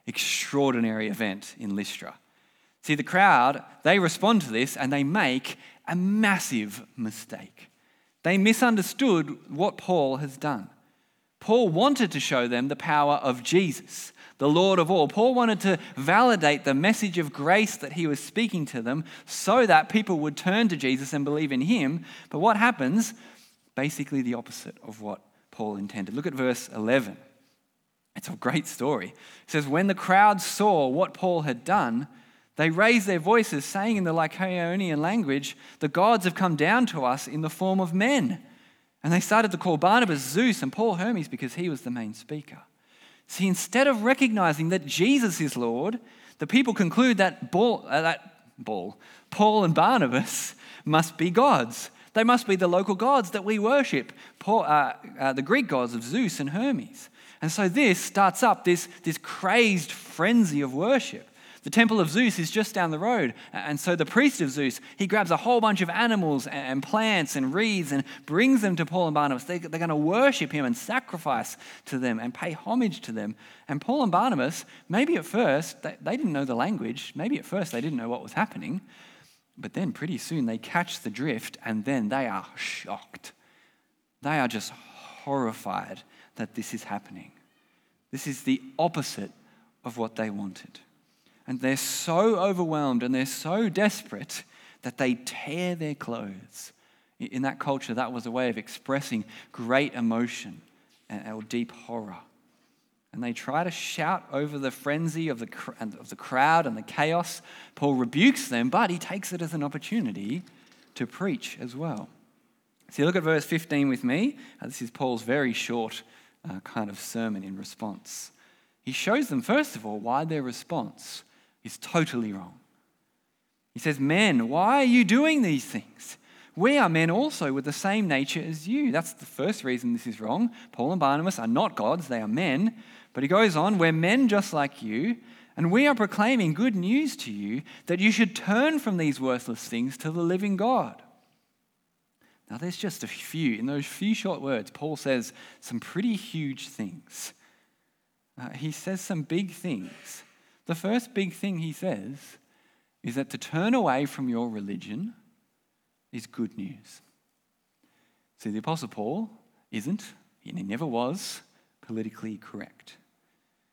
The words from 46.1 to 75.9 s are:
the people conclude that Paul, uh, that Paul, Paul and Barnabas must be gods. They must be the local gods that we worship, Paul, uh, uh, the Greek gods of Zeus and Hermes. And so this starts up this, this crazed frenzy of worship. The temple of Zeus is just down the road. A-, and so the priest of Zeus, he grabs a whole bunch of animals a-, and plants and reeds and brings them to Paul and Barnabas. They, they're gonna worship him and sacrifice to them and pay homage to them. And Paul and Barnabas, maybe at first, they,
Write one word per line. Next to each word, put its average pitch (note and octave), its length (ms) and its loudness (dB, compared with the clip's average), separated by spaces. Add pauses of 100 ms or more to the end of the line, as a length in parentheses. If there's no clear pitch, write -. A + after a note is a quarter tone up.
the D3+ 80 -4
people B3 260 4
conclude A3 420 4
that F#3 340 0
Paul, G#3+ 380 2
uh, C#3+ 140 2
that - 500 -4 (140)
Paul, G2+ 340 -6 (300)
Paul G#3+ 340 4
and E3 100 4
Barnabas D#3+ 800 2 (300)
must D#3 340 2
be E3+ 120 0
gods. E3+ 600 2 (200)
They A3 140 2
must A#3+ 200 4
be G3 120 4
the F3+ 100 2
local F#3+ 280 2
gods A3+ 360 2
that G3 140 -6
we G#3+ 120 0
worship, A3 540 2 (260)
Paul, C3+ 260 2
uh, D3 340 2 (200)
uh, C3+ 140 0
the C3+ 120 -2
Greek G#3+ 240 2
gods B2 260 0
of A#2 100 -6
Zeus E3 380 -2
and C#3 80 -2
Hermes. G#3 600 -4 (320)
And D#3+ 80 -2
so G3 200 0
this G#3 340 4
starts G3 400 2
up G#3+ 220 4
this, F3 240 2 (140)
this D#3 140 -4
crazed G3 760 2
frenzy F3+ 640 2
of C3 140 -2
worship. G#3+ 540 0 (360)
The - 60 -8
temple A3 300 6
of D#3+ 100 4
Zeus G#3+ 300 2
is D#3+ 120 -4
just G#3+ 220 -2
down F3 160 0
the D3+ 80 -2
road. F#3 360 0 (180)
A-, - 60 -10
and C#3+ 200 -4
so F3 160 0
the D#3+ 120 0
priest C4 340 2
of D3 100 0
Zeus, C3 300 -2 (160)
he G3 120 -2
grabs G3 220 0
a E3 60 4
whole A#3 240 2
bunch G#3 220 4
of E3+ 80 0
animals F3 580 0
a-, - 60 -10
and C#3 280 -4
plants G#3+ 540 0
and C3+ 180 -2
reeds F#3+ 380 0
and C#3 140 0 (200)
brings A#3 360 4
them F#3 160 2
to D#3+ 80 0
Paul E3+ 220 0
and D3+ 60 0
Barnabas. C#3 300 2
They, F3 140 -6
they're E3 200 -8
gonna E3 180 -2
worship F3 580 2
him D3 100 0
and A#2+ 120 0
sacrifice D#3+ 800 -4 (280)
to C3+ 140 -6
them B2 180 0
and A#2+ 160 -8
pay D#3+ 200 -8
homage A3 480 -2
to A#2+ 100 -12
them. G#2+ 240 -6 (320)
And D3 140 -4
Paul C4+ 220 0
and G3 80 2
Barnabas, F3 520 0 (240)
maybe C4 300 2
at D#3+ 80 -4
first, E3 560 0
they, - 180 -10